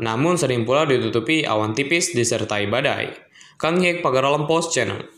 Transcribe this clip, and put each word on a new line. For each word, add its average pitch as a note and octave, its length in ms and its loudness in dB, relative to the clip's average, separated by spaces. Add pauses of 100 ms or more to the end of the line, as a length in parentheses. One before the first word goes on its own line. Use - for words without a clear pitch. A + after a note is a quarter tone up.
namun C3 320 2
sering B2+ 320 0
pula C#3 160 2
ditutupi B2+ 640 0
awan G#2+ 240 0
tipis D#3 400 -2
disertai G#2+ 560 -2
badai. A2+ 400 0 (480)
Kang E3 240 0
Yek, F3 240 0
Pagar C3 240 2
Alam D3+ 160 2
Pos E3 240 0
Channel. G#2+ 320 -2 (180)